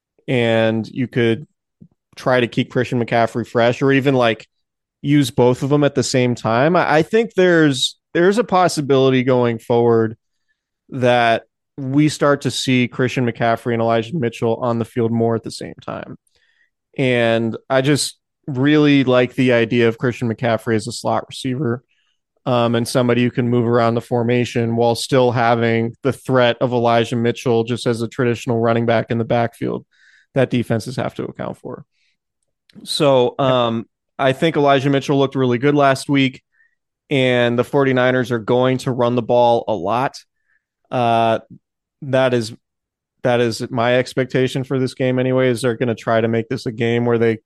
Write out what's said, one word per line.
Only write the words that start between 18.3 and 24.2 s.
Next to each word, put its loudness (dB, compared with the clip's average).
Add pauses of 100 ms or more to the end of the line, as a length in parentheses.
really 2
like 2
the 2
idea 2
of 0
Christian -4
McCaffrey -2
as -2
a -10
slot -4
receiver, -6 (600)
um, 0
and -2
somebody 2
who 0
can -2
move 0
around 2
the -2
formation -2